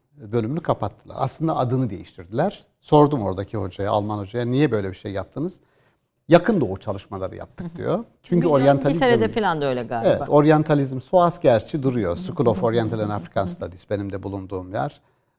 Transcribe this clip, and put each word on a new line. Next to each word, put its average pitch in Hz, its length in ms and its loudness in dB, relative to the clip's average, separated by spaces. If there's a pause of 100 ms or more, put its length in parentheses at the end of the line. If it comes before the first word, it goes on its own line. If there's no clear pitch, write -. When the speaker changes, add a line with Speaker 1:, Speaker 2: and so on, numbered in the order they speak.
(180)
Speaker 1:
bölümünü 117 420 -4
kapattılar. - 600 -6
Aslında 151 380 -2
adını 127 320 0
değiştirdiler. 98 760 -6 (160)
Sordum 147 400 4
oradaki 98 360 -6
hocaya, 98 340 -6
Alman 104 260 0
hocaya, 104 280 -6
"Niye 127 260 2
böyle 98 180 -2
bir 92 60 -10
şey 104 160 -10
yaptınız?" 131 480 -8 (680)
"Yakın 170 340 6
Doğu 95 160 -2
çalışmaları 98 580 -8
yaptık," 170 320 -14
Speaker 2:
Hı 165 40 -14
hı. 170 40 -18
Speaker 1:
diyor. 151 300 -4 (180)
Çünkü 175 180 2
Speaker 2:
Biliyorum, 147 200 4
Speaker 1:
oryantalizm 143 420 4
Speaker 2:
İngiltere'de 226 240 4
falan 185 340 -2
da 143 40 -2
öyle 123 180 -2
galiba. 117 260 -2
Speaker 1:
Evet, 110 180 2
oryantalizm, 147 760 4
soas 175 380 2
gerçi 131 440 2
duruyor. 107 340 0
School - 280 -2
of 113 180 2
Oriental 113 360 0
and 104 100 -2
Speaker 2:
Hı - 20 -4
hı. 104 40 -4
Speaker 1:
African 101 300 -4
Studies, 87 440 -12
benim 101 220 -6
de 98 120 -10
bulunduğum 95 500 -10
yer. 135 280 -6 (380)